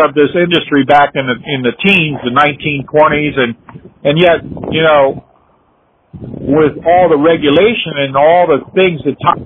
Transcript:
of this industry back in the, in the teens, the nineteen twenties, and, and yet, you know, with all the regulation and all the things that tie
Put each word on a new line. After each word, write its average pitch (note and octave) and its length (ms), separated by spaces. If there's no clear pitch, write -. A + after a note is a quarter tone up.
of C#3+ 120
this C#3+ 240
industry E3 480
back C#3+ 320
in C3+ 80
the, B2 200
in C#3 200
the A#2 160
teens, E3 420
the A#2+ 100
nineteen C#3+ 520
twenties, D3 520
and, A#2+ 160
and D3 120
yet, E3+ 280
you D#3 160
know, C#3+ 400
with - 560
all F3 240
the D#3 80
regulation D#3+ 800
and C3+ 200
all E3+ 320
the C3+ 120
things F3+ 320
that C#3 160
tie - 240